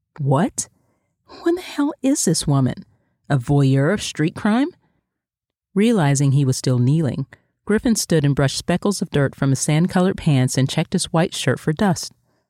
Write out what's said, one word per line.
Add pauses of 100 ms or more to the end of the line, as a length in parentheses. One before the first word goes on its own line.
(180)
"What? (720)
What
the
hell
is
this
woman? (460)
A
voyeur
of
street
crime?" (1000)
Realizing
he
was
still
kneeling, (400)
Griffin
stood
and
brushed
speckles
of
dirt
from
his
sand-colored
pants
and
checked
his
white
shirt
for
dust. (380)